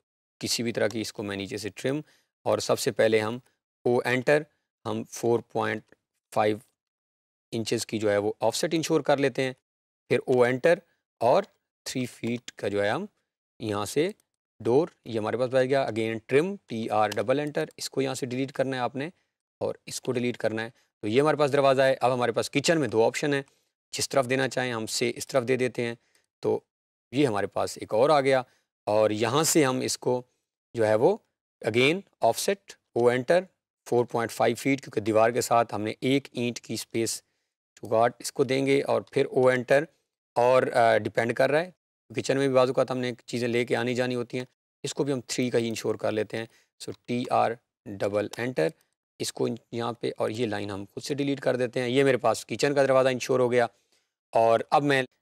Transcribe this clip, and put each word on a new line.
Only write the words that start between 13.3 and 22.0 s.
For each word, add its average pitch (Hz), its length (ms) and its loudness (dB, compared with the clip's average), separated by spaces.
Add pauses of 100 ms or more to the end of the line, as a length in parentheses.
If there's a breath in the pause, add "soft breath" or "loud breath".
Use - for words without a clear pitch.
यहाँ 104 240 -4
से 175 280 -2 (480)
डोर, 131 300 2 (160)
ये 110 120 -4
हमारे 107 180 -2
पास 127 120 -2
बैठ 127 200 2
गया। 135 180 0
Again 113 400 -2
ट्रिम, 175 300 2 (120)
टीआर 110 400 0
डबल 113 300 -2
एंटर, 151 300 -6 (100)
इसको - 220 -4
यहाँ 135 140 -4
से 135 100 -8
डिलीट 131 260 -4
करना 131 260 -2
है 123 40 -4
आपने 131 300 -6 (500)
और 107 260 -4
इसको - 240 -6
डिलीट 120 260 -2
करना 110 240 -2
है। 113 120 -10 (280)
तो 110 60 -6
ये 120 140 4
हमारे 147 160 4
पास 147 140 2
दरवाज़ा 135 340 6
है। 131 100 4
अब 123 160 2